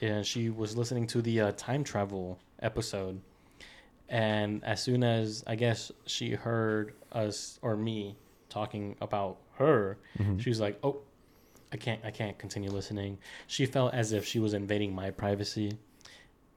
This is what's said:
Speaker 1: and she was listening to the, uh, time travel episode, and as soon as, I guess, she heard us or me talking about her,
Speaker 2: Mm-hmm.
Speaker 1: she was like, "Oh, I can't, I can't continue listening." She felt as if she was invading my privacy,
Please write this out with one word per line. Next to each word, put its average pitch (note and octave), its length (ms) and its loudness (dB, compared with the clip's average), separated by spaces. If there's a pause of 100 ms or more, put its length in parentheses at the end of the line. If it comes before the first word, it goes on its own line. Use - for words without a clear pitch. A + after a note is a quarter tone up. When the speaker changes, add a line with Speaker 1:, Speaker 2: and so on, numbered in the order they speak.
Speaker 1:
and G#2 240 0
she A#2 240 0
was A2 260 -4
listening A#2 320 0
to A#2+ 140 2
the, A2+ 180 2
uh, G#2 140 6
time B2+ 300 -2
travel G2 540 -2 (240)
episode, G2 600 -2 (880)
and G#2+ 560 2
as G#2+ 180 0
soon B2 200 4
as, A2 440 2
I A#2 80 -2
guess, A2+ 380 2 (140)
she A#2+ 240 -4
heard A2 640 0 (200)
us G#2+ 480 -2
or A2 160 0
me G#2+ 400 -4 (320)
talking G#2 500 -4
about G2+ 380 -2 (160)
her, A#2+ 440 4 (200)
Speaker 2:
Mm-hmm. G2+ 220 2
Speaker 1:
she B2 100 0
was A2+ 100 2
like, G2+ 240 0
"Oh, C#3 140 0 (760)
I B2 60 -6
can't, A2 260 -4
I G#2+ 80 -6
can't G#2 260 -4
continue G2+ 320 -6
listening." G2 480 -4 (300)
She - 180 0
felt B2+ 280 2
as A2+ 180 0
if G#2 140 0
she - 140 -2
was G#2+ 140 2
invading G2+ 400 0
my F#2+ 160 -4
privacy, G2+ 640 -2 (840)